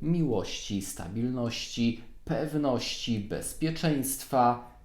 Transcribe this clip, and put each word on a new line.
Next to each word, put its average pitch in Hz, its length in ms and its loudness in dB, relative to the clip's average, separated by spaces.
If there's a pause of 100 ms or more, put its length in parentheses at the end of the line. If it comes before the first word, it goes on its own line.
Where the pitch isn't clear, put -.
miłości, 131 800 0
stabilności, 117 1200 -2 (200)
pewności, 135 960 0
bezpieczeństwa. 131 1500 2 (140)